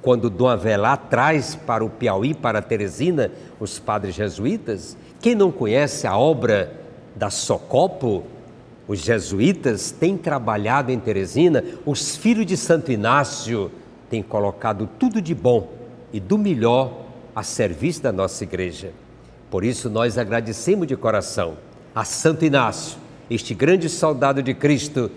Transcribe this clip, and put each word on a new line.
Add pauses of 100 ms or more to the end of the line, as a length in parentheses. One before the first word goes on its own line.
quando
Dom
Avelar
traz
para
o
Piauí,
para
Teresina, (280)
os
padres
jesuítas? (240)
Quem
não
conhece
a
obra (420)
da
Socopo? (640)
Os
jesuítas
têm
trabalhado
em
Teresina, (220)
os
filhos
de
Santo
Inácio (380)
têm
colocado (100)
tudo
de
bom (400)
e
do
melhor (320)
a
serviço
da
nossa
igreja. (580)
Por
isso,
nós
agradecemos
de
coração (360)
a
Santo
Inácio, (320)
este
grande
soldado
de
Cristo